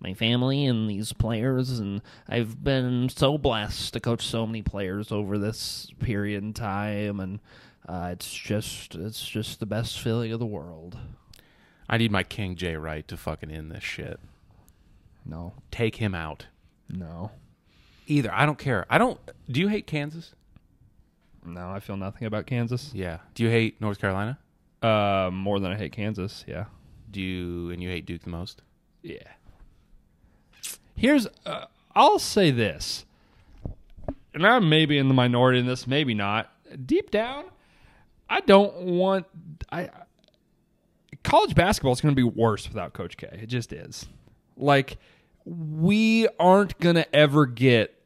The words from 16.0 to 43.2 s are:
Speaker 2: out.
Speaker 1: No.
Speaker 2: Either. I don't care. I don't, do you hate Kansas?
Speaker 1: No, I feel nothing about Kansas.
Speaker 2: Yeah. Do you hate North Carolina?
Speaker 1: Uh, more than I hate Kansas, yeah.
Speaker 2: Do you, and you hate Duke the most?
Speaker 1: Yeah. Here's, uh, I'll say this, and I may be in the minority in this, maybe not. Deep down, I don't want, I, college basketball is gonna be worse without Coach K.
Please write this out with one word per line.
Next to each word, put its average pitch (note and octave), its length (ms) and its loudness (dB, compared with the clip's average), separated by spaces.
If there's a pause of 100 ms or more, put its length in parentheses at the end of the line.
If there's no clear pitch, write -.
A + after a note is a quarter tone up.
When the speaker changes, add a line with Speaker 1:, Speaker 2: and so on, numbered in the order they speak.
Speaker 2:
out. D#2+ 320 -10 (440)
Speaker 1:
No. F2 400 -10 (760)
Speaker 2:
Either. C3+ 280 2
I A#2 120 4
don't D3+ 120 0
care. A2+ 320 0
I B2+ 80 4
don't, A#3+ 200 2 (320)
do B2+ 100 0
you G3 80 2
hate G#3+ 180 -4
Kansas? D#3 480 -8 (1120)
Speaker 1:
No, F2 260 -12
I G2 100 -10
feel G2+ 180 -8
nothing G2 280 -8
about G#2+ 200 -4
Kansas. A#2+ 480 -4
Speaker 2:
Yeah. F2+ 240 -6 (160)
Do A2+ 100 -2
you A2+ 60 4
hate A2+ 300 2
North G#2+ 180 -4
Carolina? G2+ 400 -2 (440)
Speaker 1:
Uh, G2+ 500 2
more G2 280 -2
than F#2 120 -2
I G2+ 40 -4
hate G2+ 160 -6
Kansas, F#2+ 540 -8
yeah. F2+ 180 -8 (460)
Speaker 2:
Do G2 100 -10
you, F2 500 -6
and F2 120 -8
you F2+ 80 -6
hate E2+ 160 -8
Duke E2+ 160 -10
the F2+ 80 -12
most? F2 320 -10 (400)
Speaker 1:
Yeah. - 160 -12 (1800)
Here's, C4 300 4 (180)
uh, - 220 -10 (280)
I'll D4+ 240 8
say F#3 320 4
this, G#2+ 540 -2 (1300)
and D#3+ 140 2
I B3 140 6
may D#3 260 6
be D3 120 2
in C3+ 100 4
the C3+ 60 6
minority B2+ 440 6
in B2 80 0
this, B2+ 200 -4
maybe C3+ 280 0
not. G#2 360 -2 (360)
Deep F#4+ 240 0
down, B3+ 340 -2 (840)
I - 120 0
don't G3+ 340 6
want, F#3 520 0 (440)
I, F3+ 200 -8 (1300)
college D#4+ 320 6
basketball E3+ 380 4
is B2+ 80 0
gonna D3 140 4
be C3 80 4
worse A2+ 460 2
without G2 240 -8
Coach F2 240 -10
K. - 120 -14 (140)